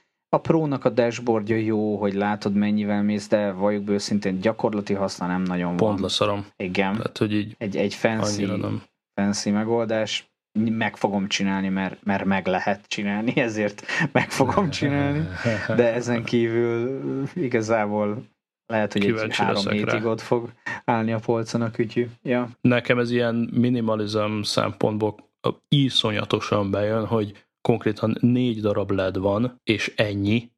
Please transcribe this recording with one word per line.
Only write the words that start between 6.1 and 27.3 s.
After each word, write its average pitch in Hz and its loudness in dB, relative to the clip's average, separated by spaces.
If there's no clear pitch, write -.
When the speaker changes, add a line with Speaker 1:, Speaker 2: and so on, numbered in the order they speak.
Speaker 1:
Igen. 95 -2
Speaker 2:
Tehát, - -6
hogy 107 0
így 107 -2
Speaker 1:
Egy, 104 -6
egy 101 0
fancy, 107 0
Speaker 2:
annyira 95 -2
nem. 104 -4
Speaker 1:
fancy 101 0
megoldás. 110 0
Meg 113 0
fogom 98 0
csinálni, 95 -2
mert, 95 -4
mert 98 0
meg 95 0
lehet 92 -2
csinálni, 107 -2
<laughs> 117 0
ezért 107 -4
meg - 0
fogom 160 2
csinálni. 143 0
De 117 4
ezen 117 -2
kívül 120 0
igazából 110 0
lehet, 107 0
hogy 104 0
Speaker 2:
Kíváncsi 110 2
Speaker 1:
egy 110 -4
három 104 0
Speaker 2:
leszek 104 0
rá. 117 -2
Speaker 1:
hétig 110 0
ott 113 0
fog 120 -2
állni 113 2
a 113 -2
polcon 117 -2
a 113 0
kütyű. 120 0
Ja. 123 -2
Speaker 2:
Nekem 123 4
ez 120 0
ilyen 117 0
minimalizm 107 0
szempontból 107 0
iszonyatosan 107 2
bejön, 107 0
hogy 104 -2